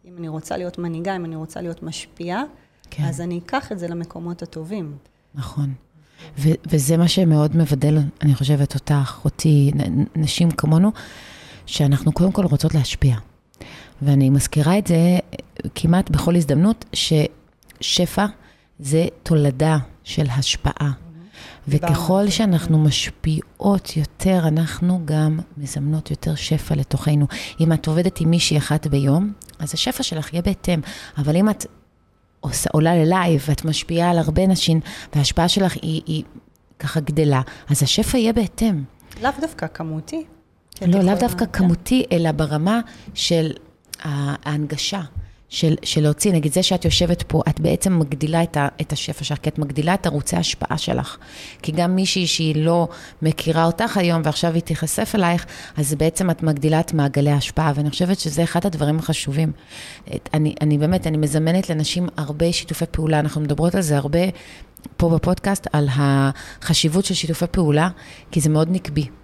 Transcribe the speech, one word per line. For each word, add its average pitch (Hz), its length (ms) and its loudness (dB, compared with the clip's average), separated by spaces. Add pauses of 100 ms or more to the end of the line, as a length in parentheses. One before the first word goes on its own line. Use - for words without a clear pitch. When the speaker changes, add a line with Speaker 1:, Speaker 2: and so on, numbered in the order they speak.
Speaker 1:
אם 180 120 -20
אני 165 100 -10
רוצה 156 300 -10
להיות 175 200 -10
מנהיגה, 170 380 -6
אם 175 100 -8
אני 160 100 -10
רוצה 160 260 -10
להיות 170 220 -10
משפיעה, 175 600 -8 (460)
Speaker 2:
כן. 147 140 -4
Speaker 1:
אז 139 180 -4
אני 175 240 -6
אקח 277 260 -6
את 196 80 -8
זה 170 80 -8
למקומות 170 560 -10
הטובים. 160 540 -10 (380)
Speaker 2:
נכון. 139 380 -6 (640)
ו-, 143 120 2 (180)
וזה 151 300 2
מה 170 100 4
שמאוד 156 500 4
מבדל, 147 400 4 (240)
אני 143 140 4
חושבת, 139 400 0
אותך, 143 500 0
אותי, 147 500 4
נ-, 139 280 0 (120)
נשים 160 360 2
כמונו, 165 400 4 (760)
שאנחנו 143 460 2
קודם 185 200 2
כל 196 140 0
רוצות 151 280 2
להשפיע. 131 420 2 (840)
ואני 139 280 4
מזכירה 143 480 2
את - 100 0
זה 175 300 4 (580)
כמעט 175 340 2
בכל 165 260 2
הזדמנות, 170 580 2
ששפע - 1300 -2 (540)
זה 151 260 2 (180)
תולדה 151 540 2 (300)
של 151 220 -2
השפעה. 139 640 -2
Speaker 1:
Mm-hmm. 165 760 -14
דיברנו 151 260 2
Speaker 2:
וככל 175 240 2
Speaker 1:
על 208 60 2
זה. 196 60 2
Speaker 2:
שאנחנו 170 460 2
Speaker 1:
Mm-hmm. 151 100 4
Speaker 2:
משפיעות - 1120 -2
יותר, 170 500 0
אנחנו 165 580 0
גם 156 340 0 (180)
מזמנות 147 540 -4
יותר 151 240 -4
שפע - 400 -2
לתוכנו. 147 520 0 (320)
אם 165 140 4
את 156 140 -2
עובדת 175 340 0
עם 160 80 2
מישהי 165 280 2
אחת 151 300 0
ביום, 143 460 2 (260)
אז 151 140 -6
השפע 254 300 -4
שלך 156 300 -6
יהיה 170 80 -2
בהתאם. 180 380 0 (380)
אבל 147 180 0
אם 202 140 4
את - 160 -4 (720)
עושה, - 340 -4
עולה 160 220 4
ללייב, 165 520 4
ואת 147 180 -2
משפיעה 170 440 0
על 170 80 4
הרבה 160 300 2
נשים, 170 320 4 (360)
וההשפעה 156 320 2
שלך 190 340 2
היא, 160 240 -4
היא 156 180 -4 (560)
ככה 147 200 -2
גדלה, 147 420 2 (280)
אז 147 140 2
השפע 220 340 2
יהיה 226 160 2
בהתאם. 202 500 0 (380)
Speaker 1:
לאו 262 100 0 (100)
דווקא 320 320 -6
כמותי. 160 500 -8 (580)
Speaker 2:
לא, 185 60 0
לאו 190 140 4
Speaker 1:
יכול 185 180 2
Speaker 2:
דווקא 226 260 0
Speaker 1:
כן. - 60 -12
Speaker 2:
כמותי, 190 600 2
אלא 165 200 2
ברמה 156 480 0 (340)
של 160 380 0 (520)
ה-, 143 460 -4
ההנגשה, 147 520 -4 (480)
של, 160 340 0
של - 180 0
להוציא. 151 320 2
נגיד, 151 200 0
זה 185 100 2
שאת 180 220 0
יושבת 175 420 2
פה, - 220 0
את 151 100 -2
בעצם 175 400 2
מגדילה 151 440 0
את 170 140 -4
ה-, 143 100 0 (140)
את 151 120 -4
השפע 151 300 -8
שלך, 143 140 -4
כי - 120 -4
את - 100 -6
מגדילה 147 340 -2
את 196 120 -4
ערוצי 147 300 -2
ההשפעה - 420 -2
שלך. - 400 -4 (440)
כי 160 100 -6
גם 175 240 0
מישהי 185 320 0
שהיא 156 280 0
לא 165 320 2 (340)
מכירה 160 440 0
אותך 208 320 0
היום, 170 260 2
ועכשיו 160 300 0
היא 170 80 2
תיחשף 165 540 -4
אלייך, 175 300 2 (320)
אז 151 180 0
בעצם 165 340 0
את 165 140 -2
מגדילה 156 360 2
את - 140 -2
מעגלי 143 380 2
ההשפעה, 147 440 0
ואני 147 140 0
חושבת 185 300 0
שזה 156 240 -2
אחד 170 220 0
הדברים 156 340 0
החשובים. 151 520 -2 (640)
את, - 180 -10
אני, 156 280 0
אני 151 160 2
באמת, 170 300 2
אני 156 100 0
מזמנת 156 520 0
לנשים 165 380 -2 (100)
הרבה 151 360 -2
שיתופי - 380 -4
פעולה, 156 280 0
אנחנו 151 220 -2
מדברות 151 340 0
על 190 60 2
זה 147 160 2
הרבה 147 220 0 (800)
פה 170 120 2
בפודקאסט, 185 640 0
על 147 180 2
החשיבות 139 1120 0
של 190 80 -4
שיתופי 165 380 -2
פעולה, 160 380 2 (420)
כי 160 100 2
זה 151 80 2
מאוד 156 220 4
נקבי. 151 340 -2 (180)